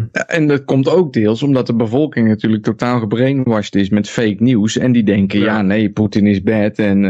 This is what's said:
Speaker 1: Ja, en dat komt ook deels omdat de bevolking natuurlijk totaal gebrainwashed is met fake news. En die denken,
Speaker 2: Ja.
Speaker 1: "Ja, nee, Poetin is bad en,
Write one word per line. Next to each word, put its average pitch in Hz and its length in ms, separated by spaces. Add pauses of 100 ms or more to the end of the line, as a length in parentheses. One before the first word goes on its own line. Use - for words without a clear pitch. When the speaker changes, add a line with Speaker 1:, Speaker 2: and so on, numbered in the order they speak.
(120)
Speaker 1:
Ja, - 160
en 156 200
dat 143 180
komt 135 240
ook 156 240
deels 113 300
omdat 135 240
de 120 80
bevolking 120 520
natuurlijk 107 360
totaal 120 360
gebrainwashed 117 760
is 98 140
met 104 200
fake 110 300
news. 110 380
En 123 140
die 120 120
denken, 101 360
Speaker 2:
Ja. 101 60
Speaker 1:
"Ja, 107 160
nee, 101 300
Poetin 104 360
is 95 160
bad 107 340
en, 101 320